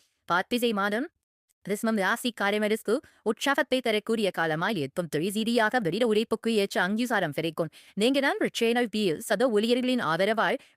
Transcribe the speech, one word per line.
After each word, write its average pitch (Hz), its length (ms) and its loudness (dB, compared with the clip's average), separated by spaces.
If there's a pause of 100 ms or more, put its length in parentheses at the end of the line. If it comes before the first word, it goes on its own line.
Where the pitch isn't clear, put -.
(260)
கார்த்திகை 220 480 0
மாதம் 208 340 -2 (640)
ரிஸ்மம் 220 280 -2
ராசி 214 440 -2
காரமரிஸ்க்கு 214 560 0 (260)
உற்சாகத்தை 269 560 0
தரக்கூடிய 220 520 0
காலமாய் 165 460 -2
இருக்கும். 151 300 -4
தொழில் 165 240 -2
ரீதியாக 220 480 0
வெளியிட 214 260 0
உழைப்புக்கு 220 480 0
ஏற்ற 202 280 0
அங்கீகாரம் 202 500 0
கிடைக்கும். 160 380 -4 (240)
நீங்க 254 260 2
நண்பர் 294 340 0
சேனல் 233 420 0
பியில் 196 220 0
சக 233 320 0
ஊழியர்களின் 240 500 2
ஆதரவால் 190 580 0 (200)